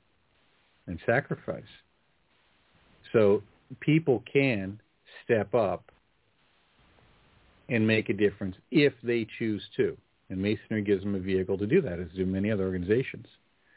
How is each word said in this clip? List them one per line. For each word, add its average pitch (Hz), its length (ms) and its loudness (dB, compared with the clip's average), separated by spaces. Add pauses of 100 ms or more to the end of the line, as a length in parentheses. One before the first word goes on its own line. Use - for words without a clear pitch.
(880)
and 85 180 -8
sacrifice. - 580 -2 (1500)
So 104 280 6 (380)
people 151 420 2 (100)
can 107 480 0 (440)
step 104 300 0
up 98 320 0 (1800)
and 110 180 2
make 110 220 2
a 110 40 0
difference 98 440 -2 (140)
if 143 300 4
they 117 240 -2 (140)
choose 107 240 -4 (140)
to. 98 180 0 (340)
And 95 120 -6
Masonry 107 400 -2
gives 98 220 0
them 101 120 -4
a 92 40 -2
vehicle 92 380 -2
to 104 80 -4
do 160 160 2
that, 87 180 -6
as 90 80 -8 (100)
do 92 80 0
many 95 260 0
other 95 140 0
organizations. 95 600 -2 (520)